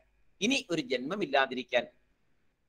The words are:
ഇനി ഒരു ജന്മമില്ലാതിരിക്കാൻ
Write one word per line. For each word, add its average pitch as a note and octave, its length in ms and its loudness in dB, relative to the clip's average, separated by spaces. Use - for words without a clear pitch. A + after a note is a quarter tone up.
ഇനി B3+ 280 2
ഒരു D#3+ 120 0
ജന്മമില്ലാതിരിക്കാൻ B2+ 1080 0